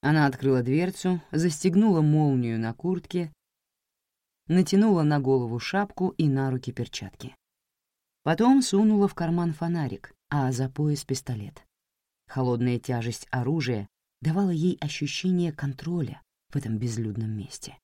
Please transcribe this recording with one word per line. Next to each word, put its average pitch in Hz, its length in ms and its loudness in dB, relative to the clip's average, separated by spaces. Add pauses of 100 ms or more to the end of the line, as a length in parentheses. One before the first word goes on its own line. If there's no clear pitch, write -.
Она 151 220 4
открыла 131 360 2
дверцу, 175 600 0 (100)
застегнула 175 680 2
молнию 135 580 2
на 113 140 -4
куртке, 175 580 -4 (1160)
натянула 185 540 4
на 147 160 2
голову 123 400 0
шапку 190 600 -4
и 156 100 4
на 135 220 0
руки 127 220 -6
перчатки. - 640 -10 (880)
Потом 240 380 4
сунула 208 480 4
в - 60 -4
карман 170 400 -2
фонарик, 165 580 -6 (160)
а 135 240 0
за 131 160 -2
пояс — 147 380 -2
пистолет. 123 580 -8 (640)
Холодная 123 500 -2
тяжесть 117 520 -6
оружия 123 580 -2 (320)
давала 185 300 0
ей 170 280 0
ощущение 165 760 -2
контроля 143 640 -6 (300)
в - 60 -6
этом 110 200 -4
безлюдном 110 540 -4
месте. - 540 -12